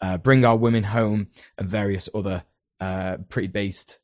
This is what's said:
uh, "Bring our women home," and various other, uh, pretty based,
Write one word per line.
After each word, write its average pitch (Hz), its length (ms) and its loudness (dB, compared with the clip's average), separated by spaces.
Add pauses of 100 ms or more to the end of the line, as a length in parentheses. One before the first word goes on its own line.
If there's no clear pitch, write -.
uh, 92 180 -2
"Bring 131 260 6
our 113 120 6
women 117 280 2
home," 107 420 0 (320)
and 98 100 -4
various 101 460 -2
other, 95 300 -4 (340)
uh, 92 380 -6 (120)
pretty 107 200 -4
based, 98 560 -8